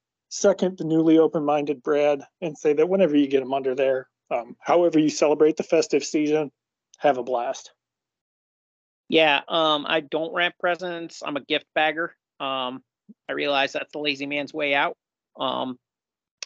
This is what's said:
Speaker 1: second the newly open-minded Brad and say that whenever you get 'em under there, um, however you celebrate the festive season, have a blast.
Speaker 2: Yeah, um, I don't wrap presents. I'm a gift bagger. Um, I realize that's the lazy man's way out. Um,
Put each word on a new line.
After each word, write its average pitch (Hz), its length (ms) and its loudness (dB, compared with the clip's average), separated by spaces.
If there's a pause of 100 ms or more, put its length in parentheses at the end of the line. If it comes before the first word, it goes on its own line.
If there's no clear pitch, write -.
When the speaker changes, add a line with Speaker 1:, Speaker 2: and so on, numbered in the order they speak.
(300)
Speaker 1:
second 190 480 0
the 170 60 -8
newly 160 340 4
open-minded 147 640 0
Brad 147 400 0 (180)
and 160 180 -8
say 151 160 2
that 156 140 2
whenever 180 280 2
you 143 120 4
get 135 140 0
'em 127 120 -8
under 131 200 -2
there, 131 340 0 (220)
um, 120 300 -8
however 160 380 2
you 156 120 4
celebrate 151 480 4
the - 40 -4
festive 156 420 0
season, 151 460 -2 (480)
have 139 200 2
a 123 40 -6
blast. 123 500 -6 (1400)
Speaker 2:
Yeah, 156 400 4
um, 156 380 0
I 165 140 -2
don't 156 320 -6
wrap 175 260 -4
presents. 170 640 -6
I'm 147 140 -8
a 139 80 -6
gift 147 300 -4
bagger. 156 420 -2 (240)
Um, 131 420 -6 (460)
I 143 40 -8
realize 139 400 0
that's 143 200 -8
the 156 60 -10
lazy 143 280 -4
man's 143 280 -6
way 147 200 -2
out. 151 220 0 (420)
Um, 127 400 -6 (680)